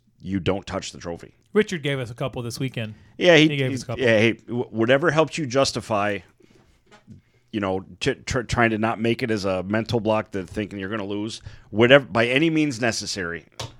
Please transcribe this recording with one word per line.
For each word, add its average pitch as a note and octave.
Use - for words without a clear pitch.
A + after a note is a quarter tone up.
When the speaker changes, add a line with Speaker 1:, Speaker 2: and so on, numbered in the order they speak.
Speaker 1:
you F#2+
don't F#2
touch F#2+
the D2
trophy. E2+
Speaker 2:
Richard G3+
gave C#3
us A#2+
a A#2+
couple B2+
this A#2
weekend. A#2
Speaker 1:
Yeah, F3+
he, D#3
Speaker 2:
He D3
gave C3
Speaker 1:
he, C#3
Speaker 2:
us B2
a -
couple. A#2+
Speaker 1:
yeah, A2+
hey, A2+
wh-, A#2+
whatever B2+
helps D3+
you D#3
justify, A2
you A2+
know, F#2+
t-, C3+
tr-, -
trying A2+
to A2
not A2
make A#2
it B2
as G#2
a F#2+
mental A2
block G#2+
that F#2
thinking G2+
you're F#2+
gonna G#2+
lose, G#2
whatever, B2
by A2+
any C#3+
means D3+
necessary. F#2+